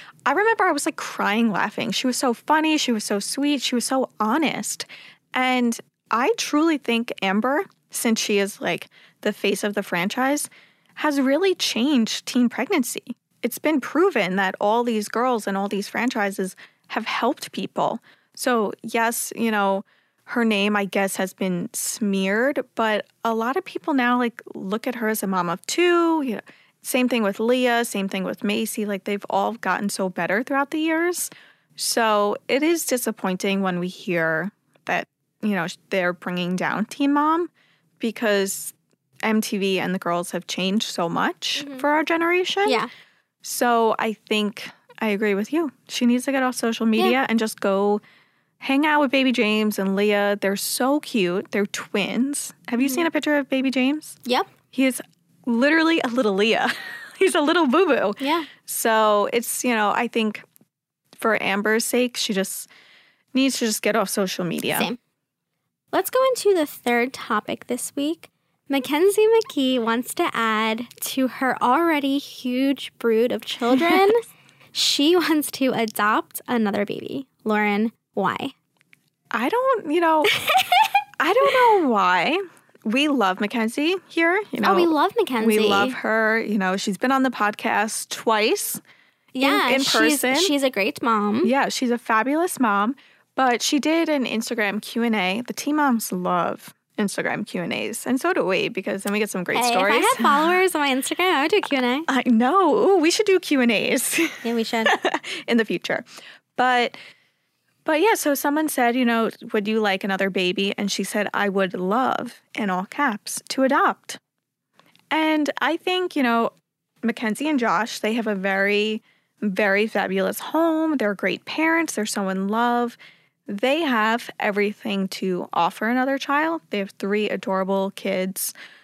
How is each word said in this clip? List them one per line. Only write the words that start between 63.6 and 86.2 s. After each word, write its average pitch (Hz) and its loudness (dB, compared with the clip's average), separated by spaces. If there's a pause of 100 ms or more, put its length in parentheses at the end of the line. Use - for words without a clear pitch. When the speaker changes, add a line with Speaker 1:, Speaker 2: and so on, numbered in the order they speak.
Speaker 1:
just 214 -2
get 208 2
off 202 0
social 185 -2
media. 151 -2
Speaker 2:
Same. 196 -2 (920)
Let's 370 0
go 508 0 (100)
into 415 2
the 311 2
third 240 0
topic - -6
this - -6
week. 294 -4 (380)
Mackenzie 311 4
McKee 285 2
wants 226 -2
to 349 0
add 220 0 (140)
to - 0
her - -2
already 285 2
huge 262 -2
brood 233 2
of - -4
children. 339 4
Speaker 1:
<laughs> 466 2 (520)
Speaker 2:
She 302 2
wants 302 2
to 262 0
adopt 226 -2
another 208 0
baby. - -8 (160)
Lauren, 208 0 (240)
why? 190 -2 (800)
Speaker 1:
I 233 -2
don't, 466 0
you 349 2
know, 320 4 (500)
Speaker 2:
<laughs> 807 2
Speaker 1:
I 302 2
don't 494 4
know 285 2
why. 190 2 (440)
We 262 2
love 202 2
Mackenzie 240 -2 (120)
here. 339 2 (120)
You 247 -6
know, 381 2
Speaker 2:
Oh, 392 4
we 349 4
love 320 2
Mackenzie. 262 0 (120)
Speaker 1:
we - - (100)
love 208 2
her. 220 0